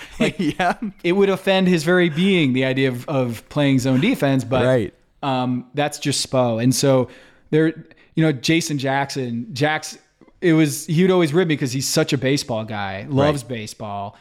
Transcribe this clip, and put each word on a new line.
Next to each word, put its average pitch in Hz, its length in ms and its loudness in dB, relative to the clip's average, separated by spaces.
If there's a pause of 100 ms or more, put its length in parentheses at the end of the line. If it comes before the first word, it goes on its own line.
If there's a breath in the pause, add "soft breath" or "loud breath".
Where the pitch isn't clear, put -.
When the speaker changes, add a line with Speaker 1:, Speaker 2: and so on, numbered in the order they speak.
Speaker 1:
<laughs> - 140 -20
Speaker 2:
Like, - 180 0
Speaker 1:
Yep. 180 460 -2 (200)
Speaker 2:
it 175 100 0
would 196 160 4
offend 190 380 2
his 175 160 2
very 175 260 4
being, 165 440 2
the 131 120 0
idea 131 240 2
of, 120 200 -6
of 127 400 -2
playing 139 300 2
zone 127 200 2
defense, 139 440 0
but, 123 200 0
Speaker 1:
Right. 123 300 2 (300)
Speaker 2:
um, 127 500 -2
that's 147 240 -4
just - 320 -4
Spo. 120 320 0
And 127 140 2
so 131 320 2 (420 loud breath)
there, 160 200 2 (440 soft breath)
you 160 100 0
know, 160 80 4
Jason 160 460 -2
Jackson, 131 760 -4
Jax-, 151 460 -2 (440)
it 170 120 4
was, 156 320 2
he 165 160 0
would 185 80 4
always 175 240 2
rib 180 140 2
me 151 100 0
'cause 131 140 -4
he's 131 160 -4
such 156 260 0
a 135 60 -2
baseball 127 460 -2
guy, 101 440 -8
loves 143 320 0
Speaker 1:
Right. 113 80 -18
Speaker 2:
baseball. 107 720 -10